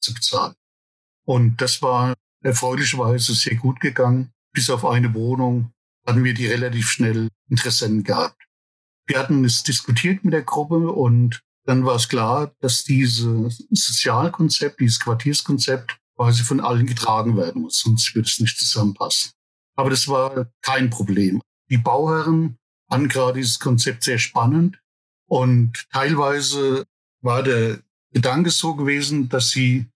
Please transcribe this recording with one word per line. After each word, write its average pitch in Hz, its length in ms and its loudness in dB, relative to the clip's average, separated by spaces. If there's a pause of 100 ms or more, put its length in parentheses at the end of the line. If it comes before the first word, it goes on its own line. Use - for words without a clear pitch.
zu 113 120 -6
bezahlen. - 400 -4 (720)
Und 120 360 4
das 127 200 -2
war 127 320 0 (300)
erfreulicherweise 127 880 0
sehr - 220 0
gut 127 260 -2
gegangen. 127 500 0 (220)
Bis 127 160 -2
auf 123 160 -2
eine 120 280 2
Wohnung 123 600 -2 (340)
hatten 120 160 4
wir 127 100 2
die 117 140 -2
relativ 117 420 -2
schnell 113 380 0 (220)
Interessenten 110 540 0
gehabt. - 440 -4 (580)
Wir 131 140 -2
hatten 135 240 2
es 120 200 0
diskutiert 147 600 0
mit 170 100 2
der 156 80 2
Gruppe 165 500 -2
und 120 500 2 (240)
dann 127 200 2
war 127 100 2
es 117 140 -2
klar, 127 500 -2
dass 123 240 -2
dieses 117 840 0
Sozialkonzept, 147 1120 0
dieses 117 200 2
Quartierskonzept 131 1000 -2 (160)
quasi 120 280 2
von 135 160 0
allen 120 280 0
getragen 113 500 0
werden 85 240 -2
muss, - 180 -4
sonst - 360 0
würde 113 120 0
es - 120 -4
nicht 117 180 -2
zusammenpassen. - 760 -2 (420)
Aber 135 140 0
das 131 180 0
war 131 400 -2 (140)
kein 131 280 0
Problem. 98 520 0 (280)
Die 131 80 2
Bauherren 160 800 0 (320)
fanden 135 180 0
gerade 127 320 0
dieses 127 200 -2
Konzept 120 440 0
sehr 123 140 -2
spannend 151 640 0 (460)
und 123 640 2
teilweise 139 960 0 (360)
war 123 220 0
der 113 360 0 (340)
Gedanke 131 360 2
so 165 260 -2
gewesen, 143 540 -2
dass 127 220 0
sie 127 340 2 (100)